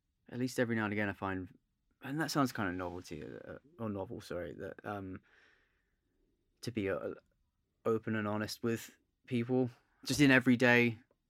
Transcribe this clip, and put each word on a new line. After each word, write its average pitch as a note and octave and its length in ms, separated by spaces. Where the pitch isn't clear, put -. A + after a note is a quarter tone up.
at A#2+ 80
least B2+ 220
every A#2 160
now A2 80
and G#2 80
again G#2 160
I G2 40
find, F#2+ 360
and C#3 180
that D#3 100
sounds C3+ 220
kinda G2 200
novelty, F2+ 520
uh, A#1+ 300
or A#2 100
novel, G2+ 320
sorry, F2 380
that, F#2+ 160
um, G2 360
to A#2+ 100
be, G2 200
uh, F#2+ 240
open A2+ 280
and G#2+ 140
honest G#2+ 340
with A2+ 280
people B2+ 440
just C3 160
in C#3 100
everyday A#2+ 680